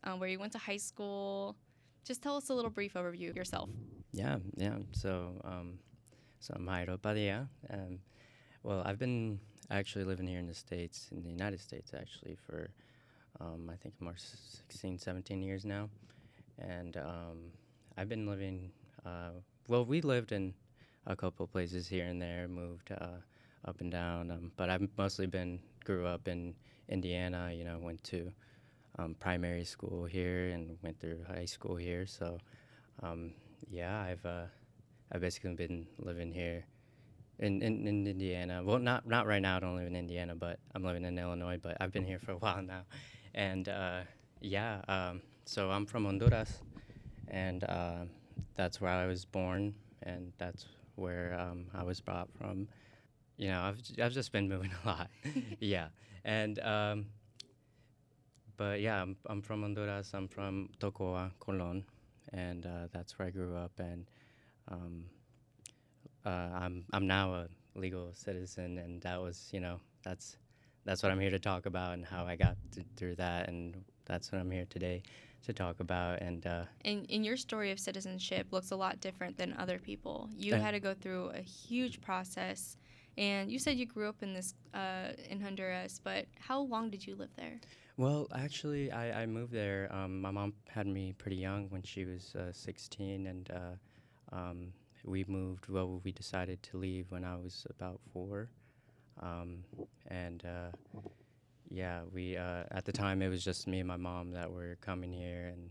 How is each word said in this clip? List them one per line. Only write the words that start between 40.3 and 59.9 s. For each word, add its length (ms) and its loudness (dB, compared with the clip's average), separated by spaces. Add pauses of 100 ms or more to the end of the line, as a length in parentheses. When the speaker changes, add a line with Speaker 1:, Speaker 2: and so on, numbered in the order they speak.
Speaker 2:
but 240 -2 (160)
I'm 100 0
living 220 2
in 120 2
Illinois, 440 0
but 180 -2
I've 100 2
been 140 2
here 140 -2
for 140 -6
a 40 -2
while 240 4
now. 220 -4 (520)
And, 320 2
uh, 340 0 (420)
yeah, 460 0
um, 340 2 (240)
so 240 2
I'm 160 4
from 180 2
Honduras, 560 8 (680)
and, 360 0
uh, 400 0 (520)
that's 220 2
where 140 4
I 140 6
was 180 2
born, 500 2 (280)
and 340 -6
that's 300 -6 (300)
where, 440 0
um, 320 -2
I 100 -2
was 160 0
brought 380 -2
from. 320 -2 (720)
You 100 2
know, 140 4
I've, 200 0
j-, 200 0
I've 100 6
just 200 -2
been 160 4
<laughs> 20 2
moving 200 0 (140)
a 20 2
lot. 220 2 (160)
Speaker 1:
<laughs> 360 -2
Speaker 2:
Yeah. 280 2 (380)
And, 320 2
um, 480 2 (1500)
but 220 2
yeah, 220 4
I'm, 140 -2 (100)
I'm 160 -2
from 200 -2
Honduras. 520 0